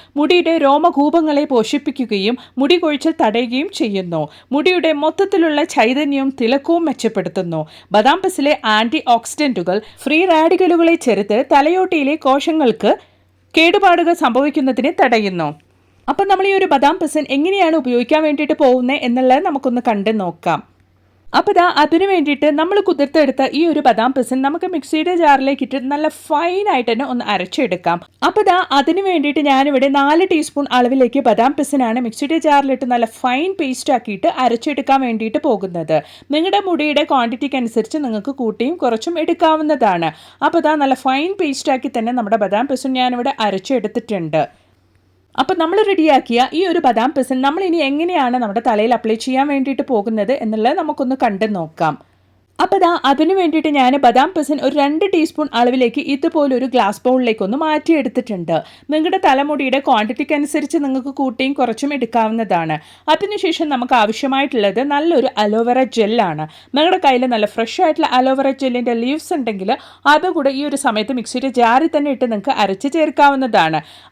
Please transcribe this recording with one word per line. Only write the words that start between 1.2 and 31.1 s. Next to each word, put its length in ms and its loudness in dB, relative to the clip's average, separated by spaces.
പോഷിപ്പിക്കുകയും 840 -2
മുടി 220 4
കൊഴിച്ചിൽ 380 -2
തടയുകയും 460 0
ചെയ്യുന്നു. 420 -2
മുടിയുടെ 380 2
മൊത്തത്തിലുള്ള 560 0
ചൈതന്യവും 540 0
തിളക്കവും 500 0
മെച്ചപ്പെടുത്തുന്നു. 680 -4
ബദാം 280 4
പിസിലെ 300 0
ആന്റി 260 0
ഓക്സിഡന്റുകൾ 600 -2
ഫ്രീ 160 2
റാഡിക്കലുകളെ 640 4
ചെറുത്ത് 320 2
തലയോട്ടിയിലെ 600 2
കോശങ്ങൾക്ക് 640 2
കേടുപാടുകൾ 560 4
സംഭവിക്കുന്നതിനെ 760 0
തടയുന്നു. 480 0
അപ്പം 200 -2
നമ്മൾ 180 2
ഈ 120 2
ഒരു 120 0
ബദാം 300 2
പിസിൻ 220 -2
എങ്ങനെയാണ് 460 2
ഉപയോഗിക്കാൻ 460 0
വേണ്ടിയിട്ട് 360 0
പോകുന്നത് 420 2
എന്നുള്ളത് 440 2
നമുക്കൊന്ന് 400 -2
കണ്ടു 220 0
നോക്കാം. 380 -4
അപ്പൊ 200 2
ദാ 60 6
അതിനു 280 2
വേണ്ടിയിട്ട് 380 0
നമ്മൾ 180 0
കുതിർത്തെടുത്ത 540 2
ഈ 20 2
ഒരു 160 0
ബദാം 300 2
പിസിൻ 280 -2
നമുക്ക് 300 -4
മിക്സിയുടെ 480 -2
ജാറിലേക്ക് 440 2
ഇട്ട് 120 -6
നല്ല 160 -2
ഫൈൻ 460 -2
ആയിട്ട് 180 -2
തന്നെ 220 -2
ഒന്ന് 200 -4
അരച്ചെടുക്കാം. 680 -2
അപ്പൊ 200 0
ദാ 100 4
അതിനു 300 0
വേണ്ടിയിട്ട് 400 0
ഞാനിവിടെ 400 2
നാല് 340 2
ടീസ്പൂൺ 340 -2
അളവിലേക്ക് 500 2